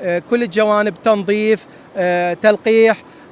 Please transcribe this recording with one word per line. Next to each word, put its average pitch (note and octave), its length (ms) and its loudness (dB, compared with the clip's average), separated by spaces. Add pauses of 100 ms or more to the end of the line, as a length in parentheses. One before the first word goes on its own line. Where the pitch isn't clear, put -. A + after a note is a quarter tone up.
آه، F3 180 -4
كل A#3+ 240 -4
الجوانب، G#3 600 0
تنظيف، G#3 640 0 (300)
آه، F3 360 -2
تلقيح، A3 720 2 (280)